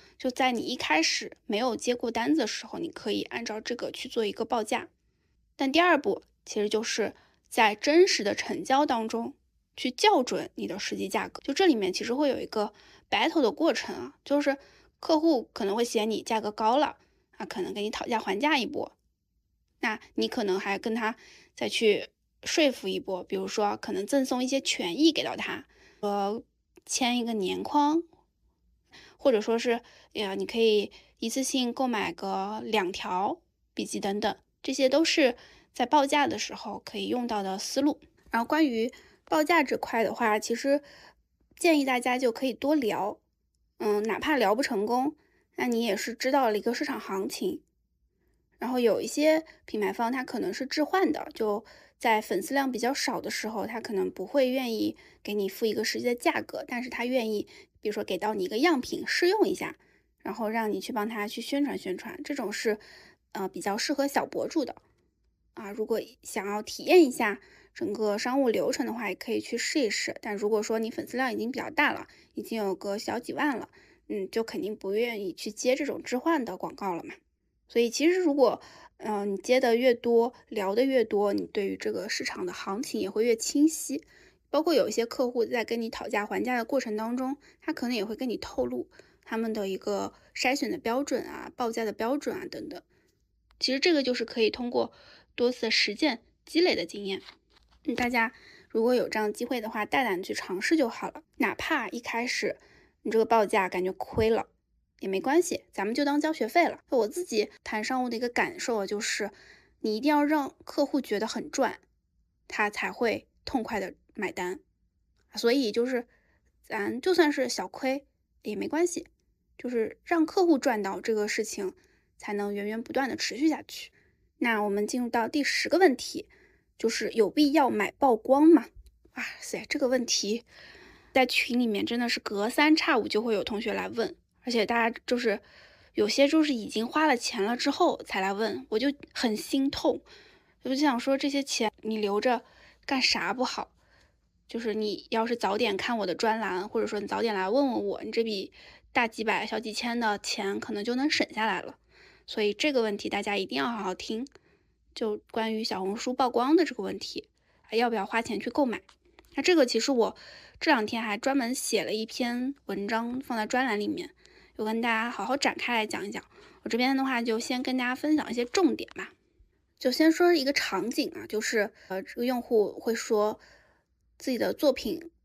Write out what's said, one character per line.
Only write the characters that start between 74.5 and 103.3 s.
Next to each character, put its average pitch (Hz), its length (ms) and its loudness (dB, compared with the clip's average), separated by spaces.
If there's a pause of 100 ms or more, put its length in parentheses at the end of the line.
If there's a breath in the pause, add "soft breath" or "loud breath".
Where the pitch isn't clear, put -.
定 208 120 -4
不 196 180 -6
愿 226 300 -2
意 185 120 -6
去 - 160 -10
接 247 240 0
这 302 100 0
种 - 180 -6
置 - 140 -4
换 302 260 2
的 220 140 -6
广 - 180 -8
告 190 200 -4
了 160 100 -8
嘛。 - 100 -12 (540)
所 233 140 2
以 233 80 2
其 302 220 4
实 370 80 2
如 330 120 4
果， 269 280 4 (380 loud breath)
呃， 208 280 -4
你 196 120 -2
接 247 200 2
的 240 160 4
越 247 180 6
多， 233 400 2 (160 loud breath)
聊 196 240 -2
得 233 120 4
越 262 180 4
多， 208 300 2
你 190 140 -2
对 202 200 -2
于 196 100 -4
这 - 140 -4
个 196 180 -4
市 - 140 -4
场 202 240 -6
的 175 60 -6
行 202 280 -6
情 233 200 -4
也 196 100 -4
会 214 140 0
越 233 100 4
清 285 320 4
晰。 - 380 -2 (460 soft breath)
包 294 120 2
括 339 100 2
有 240 160 4
一 214 40 -4
些 233 120 0
客 240 240 -2
户 247 160 0
在 233 200 -2
跟 233 180 -4
你 226 80 -6
讨 - 180 -10
价 214 160 -2
还 208 200 -4
价 254 120 -2
的 233 80 -2
过 277 140 0
程 220 180 -4
当 226 200 -4
中， 262 220 -4 (220 soft breath)
他 - 120 -6
可 254 160 -6
能 247 80 -2
也 202 80 -2
会 220 100 -6
跟 254 140 -4
你 214 80 -4
透 - 280 -4
露 247 240 -6 (360 soft breath)
他 226 120 -6
们 226 160 -2
的 208 160 -2
一 185 80 -4
个 202 360 -4 (200 soft breath)
筛 262 220 2
选 285 160 -2
的 - 80 -4
标 240 240 -2
准 285 220 -2
啊、 - 320 -12
报 233 160 -2
价 226 120 -4
的 208 80 -4
标 240 240 -2
准 - 200 -4
啊 381 120 -8
等 - 200 -10
等。 - 120 -12 (800)
其 - 140 0
实 277 80 0
这 359 120 4
个 285 120 4
就 247 100 2
是 240 100 -2
可 226 160 -4
以 214 80 6
通 240 220 -4
过 240 220 0 (420 loud breath)
多 240 160 2
次 240 180 -2
实 - 240 2
践 247 300 0 (220)
积 - 160 0
累 359 160 4
的 - 100 -4
经 202 200 -10
验。 190 140 -6 (680)
嗯， 247 80 -2
大 240 140 0
家 240 240 0 (360 loud breath)
如 226 140 0
果 247 120 4
有 226 140 2
这 - 100 -2
样 214 100 0
的 208 40 -2
机 - 120 -8
会 247 160 -4
的 220 100 -8
话， 220 160 -4
大 277 180 2
胆 190 180 -2
去 403 120 -6
尝 - 260 -6
试 - 160 2
就 269 120 4
好 196 220 -8
了。 - 120 -16 (140)
哪 220 180 0
怕 277 340 -2
一 240 120 -10
开 233 260 -4
始 - 320 -2 (440 soft breath)
你 220 80 -6
这 220 80 4
个 226 60 6
报 220 220 6